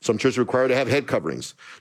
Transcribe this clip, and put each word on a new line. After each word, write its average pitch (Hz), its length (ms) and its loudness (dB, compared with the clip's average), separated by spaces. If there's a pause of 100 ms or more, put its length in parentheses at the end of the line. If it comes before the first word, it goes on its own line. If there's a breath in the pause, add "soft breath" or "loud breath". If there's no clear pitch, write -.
Some 110 160 0
churches 123 220 2
require 127 300 2
to 127 60 2
have 127 140 0
head 135 180 0
coverings. - 480 -4 (260 loud breath)